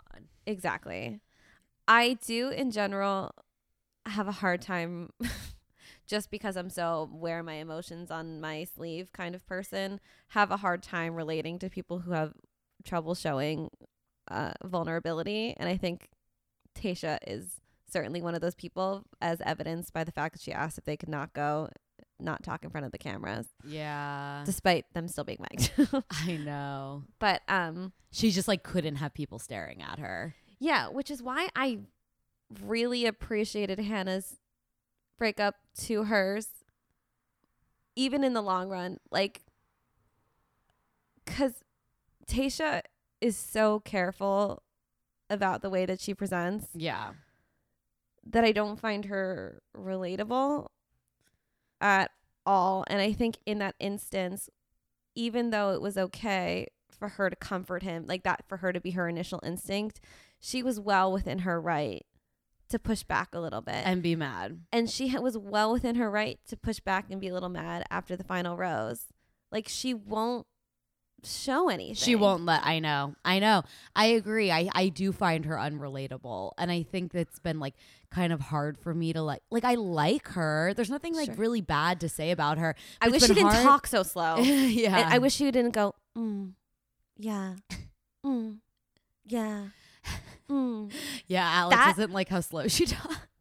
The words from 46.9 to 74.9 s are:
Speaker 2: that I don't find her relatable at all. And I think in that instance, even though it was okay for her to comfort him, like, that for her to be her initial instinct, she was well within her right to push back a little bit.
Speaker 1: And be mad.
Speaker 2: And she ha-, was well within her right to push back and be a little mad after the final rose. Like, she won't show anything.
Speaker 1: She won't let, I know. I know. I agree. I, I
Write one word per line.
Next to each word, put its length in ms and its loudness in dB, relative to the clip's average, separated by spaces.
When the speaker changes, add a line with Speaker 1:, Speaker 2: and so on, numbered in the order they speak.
Speaker 2:
that 200 4
I 80 6
don't 280 -2
find 260 -4
her 560 -6
relatable 920 -2
at 300 4
all. 420 4
And 120 2
I 120 2
think 340 0
in 120 -2
that 200 -2
instance, 680 -4
even 360 -2
though 220 2
it 100 -2
was 160 -4
okay 720 -2
for 200 -10
her 200 0
to 60 -6
comfort 460 -6
him, 240 -6
like, 180 -2
that 240 0
for 100 -8
her 140 0
to 80 -4
be 120 -4
her 160 0
initial 340 -6
instinct, 580 -4
she 220 -4
was 180 0
well 320 4
within 280 -2
her 200 0
right 440 -2
to 100 0
push 240 -2
back 320 -2
a 60 -4
little 220 -4
bit. 120 -6
Speaker 1:
And 160 2
be 120 2
mad. 480 -4
Speaker 2:
And 180 2
she 180 -2
ha-, 120 0
was 180 0
well 340 2
within 240 2
her 140 2
right 360 -2
to 100 -12
push 240 -4
back 300 0
and 100 -6
be 80 -6
a 60 -4
little 140 -4
mad 420 -6
after 260 -4
the 80 -10
final 320 -2
rose. 500 -2
Like, 180 -2
she 260 -2
won't 520 -2
show 440 2
anything. 260 -2
Speaker 1:
She 200 4
won't 300 6
let, 200 4
I 140 2
know. 360 0
I 160 4
know. 220 6
I 100 8
agree. 460 4
I, 220 2
I 160 4